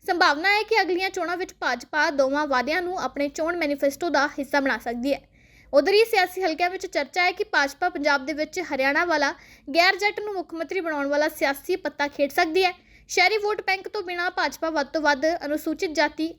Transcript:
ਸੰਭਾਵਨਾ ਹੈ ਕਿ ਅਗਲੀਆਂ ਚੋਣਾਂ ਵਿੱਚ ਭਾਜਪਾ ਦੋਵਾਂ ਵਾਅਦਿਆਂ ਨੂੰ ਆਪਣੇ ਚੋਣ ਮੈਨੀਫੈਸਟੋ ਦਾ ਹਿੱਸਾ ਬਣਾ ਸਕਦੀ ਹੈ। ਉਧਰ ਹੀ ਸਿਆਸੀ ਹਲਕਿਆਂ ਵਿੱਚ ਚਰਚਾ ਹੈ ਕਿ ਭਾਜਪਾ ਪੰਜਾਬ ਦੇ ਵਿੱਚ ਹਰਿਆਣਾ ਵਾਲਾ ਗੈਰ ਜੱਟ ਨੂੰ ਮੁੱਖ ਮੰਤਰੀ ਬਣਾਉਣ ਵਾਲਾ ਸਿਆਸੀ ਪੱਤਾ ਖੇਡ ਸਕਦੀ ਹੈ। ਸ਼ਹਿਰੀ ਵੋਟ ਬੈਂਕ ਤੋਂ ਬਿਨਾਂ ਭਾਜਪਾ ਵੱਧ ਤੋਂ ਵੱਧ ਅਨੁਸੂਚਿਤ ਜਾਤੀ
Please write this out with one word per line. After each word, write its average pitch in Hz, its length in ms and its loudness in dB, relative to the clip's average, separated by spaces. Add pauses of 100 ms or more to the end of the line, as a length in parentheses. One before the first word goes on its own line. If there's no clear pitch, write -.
ਸੰਭਾਵਨਾ 339 420 2
ਹੈ 415 140 4
ਕਿ 427 180 2
ਅਗਲੀਆਂ 370 300 0
ਚੋਣਾਂ 349 260 -4
ਵਿੱਚ 359 240 -6
ਭਾਜਪਾ 294 500 0
ਦੋਵਾਂ 285 360 2
ਵਾਅਦਿਆਂ 285 360 0
ਨੂੰ 359 160 -4
ਆਪਣੇ 285 300 -2
ਚੋਣ 330 280 -2
ਮੈਨੀਫੈਸਟੋ 285 520 0
ਦਾ 285 180 2 (120)
ਹਿੱਸਾ 285 220 0
ਬਣਾ 269 180 0
ਸਕਦੀ 240 360 -4
ਹੈ। - 60 -12 (520)
ਉਧਰ 285 200 4
ਹੀ 427 120 8
ਸਿਆਸੀ 370 380 0
ਹਲਕਿਆਂ 349 280 0
ਵਿੱਚ 381 160 -8
ਚਰਚਾ 320 360 -2
ਹੈ 359 100 2
ਕਿ 381 120 -4
ਭਾਜਪਾ 302 440 0
ਪੰਜਾਬ 285 380 0
ਦੇ 311 60 -4
ਵਿੱਚ 302 280 -4 (120)
ਹਰਿਆਣਾ 277 320 2
ਵਾਲਾ 302 280 2 (360)
ਗੈਰ 349 280 4
ਜੱਟ 403 240 -2
ਨੂੰ 415 140 -6
ਮੁੱਖ 349 200 -8
ਮੰਤਰੀ 330 260 -4
ਬਣਾਉਣ 311 260 -4
ਵਾਲਾ 294 220 2
ਸਿਆਸੀ 302 480 -2
ਪੱਤਾ 285 320 -4
ਖੇਡ 285 220 0
ਸਕਦੀ 349 340 2
ਹੈ। 359 80 2 (380)
ਸ਼ਹਿਰੀ 381 280 2
ਵੋਟ 415 280 -2
ਬੈਂਕ 381 220 -2
ਤੋਂ 427 140 -6
ਬਿਨਾਂ 349 280 -4
ਭਾਜਪਾ 320 400 -4
ਵੱਧ 302 160 -2
ਤੋਂ 320 140 -4
ਵੱਧ 294 260 2 (180)
ਅਨੁਸੂਚਿਤ 311 460 -4
ਜਾਤੀ 311 480 -2